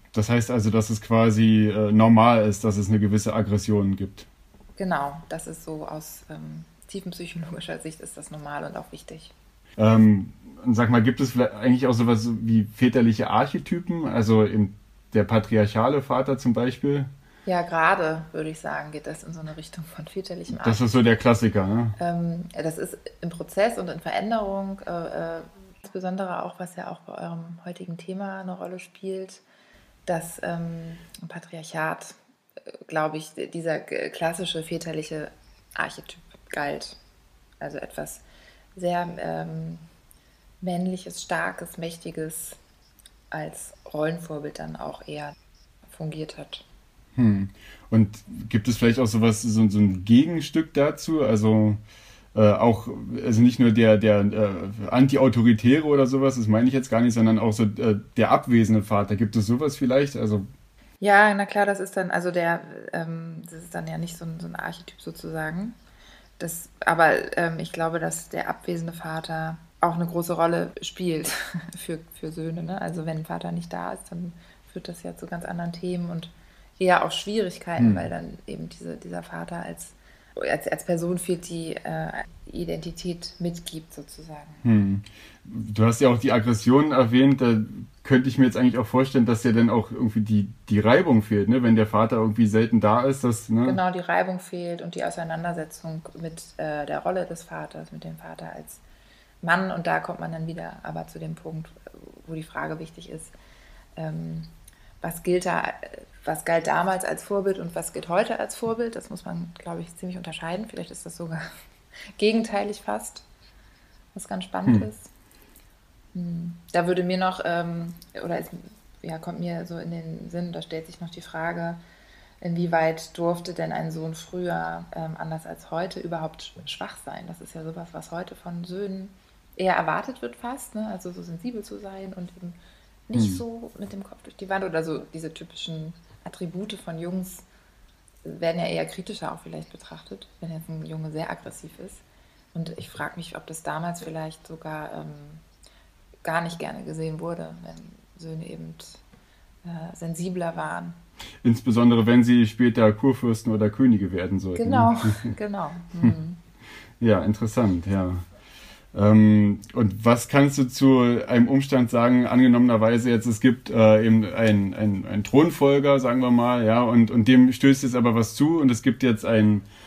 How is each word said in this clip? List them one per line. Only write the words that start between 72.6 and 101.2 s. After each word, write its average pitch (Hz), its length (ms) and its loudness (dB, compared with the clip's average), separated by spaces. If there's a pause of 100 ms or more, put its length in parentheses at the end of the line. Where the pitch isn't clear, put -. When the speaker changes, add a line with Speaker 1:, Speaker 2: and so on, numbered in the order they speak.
Speaker 2:
ne? 180 160 -8
Also 165 260 -8
wenn 160 120 -6
ein 156 80 -8
Vater 170 260 -8
nicht 170 200 -8
da 180 200 -8
ist, - 180 -14
dann 175 220 -10 (400)
führt - 160 -14
das 175 160 -16
ja 175 120 -12
zu 170 100 -16
ganz 170 180 -10
anderen 170 280 -8
Themen 175 380 -6
und 165 180 -10 (520)
eher 180 240 4
auch 165 80 -4
Schwierigkeiten, 180 800 -2
Speaker 1:
Hm. 101 40 4
Speaker 2:
weil 85 160 -6
dann 82 280 -10 (100)
eben 82 200 -12
diese, - 280 -14
dieser 175 260 -12
Vater 170 400 -12
als, - 300 -14 (420)
als, - 320 -4
als - 180 -6
Person 175 340 -2
fehlt, 175 300 -6
die, 165 280 -10
äh, 160 340 -8 (400)
Identität 170 880 -10
mitgibt 170 560 -10
sozusagen. - 680 -20
Speaker 1:
Hm. 104 400 2 (420)
Du 110 400 -2
hast 113 160 2
ja 139 80 6
auch 120 100 4
die 127 140 0
Aggression 123 600 4
erwähnt, 131 480 6
da 120 180 4 (440)
könnte 131 260 4
ich 123 100 -2
mir 131 80 8
jetzt 113 100 0
eigentlich 123 220 4
auch 117 80 0
vorstellen, 131 400 2
dass 113 180 0
ja 120 80 4
dann 117 180 6
auch 110 200 0
irgendwie 113 300 -2
die, 104 300 2 (180)
die 104 120 4
Reibung 120 420 6
fehlt, 104 260 2
ne? 123 140 4
Wenn 113 140 6
der 107 100 4
Vater 110 300 2
irgendwie 110 300 2
selten 110 340 4
da 107 220 4
ist, 135 220 0
dass, 117 240 -2
ne? 113 180 2
Speaker 2:
Genau, 185 240 0
die 180 100 -6
Reibung 180 400 -2
fehlt 175 420 -10
und 170 120 -12
die - 100 -6
Auseinandersetzung 165 960 -8 (180)
mit, 165 220 -12 (160)
äh, 151 280 -8
der 147 140 -6
Rolle 180 260 -4
des 170 160 -14
Vaters, 165 500 -14
mit 160 120 -16
dem 160 120 -12
Vater 165 380 -16
als - 260 -20 (640)
Mann. 185 280 0
Und 170 160 -4
da 160 140 0
kommt 170 200 -10
man 165 120 -8
dann 160 140 -8
wieder 160 360 -10
aber 160 240 -10
zu - 120 -18
dem 160 160 -10